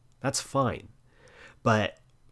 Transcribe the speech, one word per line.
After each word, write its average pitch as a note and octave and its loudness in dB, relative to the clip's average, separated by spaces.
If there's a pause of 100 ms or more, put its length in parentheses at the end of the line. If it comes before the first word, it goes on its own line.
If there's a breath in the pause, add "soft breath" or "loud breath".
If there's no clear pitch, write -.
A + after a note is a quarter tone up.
(200)
That's C3+ -4
fine. - -2 (760 loud breath)
But G#2+ 2 (340)